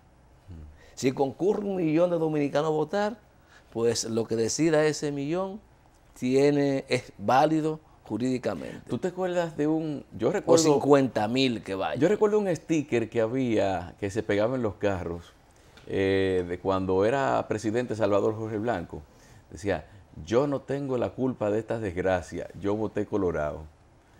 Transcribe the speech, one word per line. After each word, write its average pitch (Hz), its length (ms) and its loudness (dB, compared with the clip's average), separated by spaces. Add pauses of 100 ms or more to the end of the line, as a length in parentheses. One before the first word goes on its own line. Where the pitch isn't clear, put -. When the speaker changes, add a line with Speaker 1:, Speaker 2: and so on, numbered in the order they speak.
(500)
Speaker 1:
Hmm. 80 160 -18 (280)
Speaker 2:
Si 131 200 0
concurre 160 480 0
un 202 160 -4
millón 170 320 2
de 175 80 0
dominicanos 151 500 0
a 156 60 0
votar, 202 440 -2 (540)
pues 113 340 0
lo 113 200 -2
que 113 100 -4
decida 151 500 2
ese 151 260 -2
millón 170 480 -6 (580)
tiene, 139 680 2
es 123 300 -2
válido 151 640 2 (240)
jurídicamente. 110 840 -4
Speaker 1:
¿Tú 123 100 -4
te 185 100 -4
acuerdas 175 480 -2
de 147 100 0
un... 156 380 -2 (120)
Yo 110 120 0
Speaker 2:
O - 20 2
Speaker 1:
recuerdo, 170 320 4
Speaker 2:
cincuenta 135 640 4
mil 123 340 0
que 95 140 -8
vayan. 82 240 -4
Speaker 1:
yo 156 80 6
recuerdo 208 320 2
un 190 160 0
sticker 123 540 0
que 117 100 -2
había, 107 800 0
que 101 120 -2
se 107 120 -2
pegaba 107 320 2
en 127 60 -2
los 104 140 -2
carros, 87 580 -4 (540)
eh, 95 600 2
de 87 120 -4
cuando 95 440 2
era 123 460 0
presidente 113 480 -2
Salvador 104 380 2
Jorge 110 240 -6
Blanco. 92 420 -4 (500)
Decía, 92 360 -4 (360)
"Yo 117 240 2
no 135 140 -4
tengo 135 360 -4
la 107 120 -2
culpa 123 400 -2
de 104 100 0
estas 113 220 -6
desgracias, 90 680 -2 (140)
yo 98 160 0
voté 107 280 -4
colorado". 78 580 -2 (560)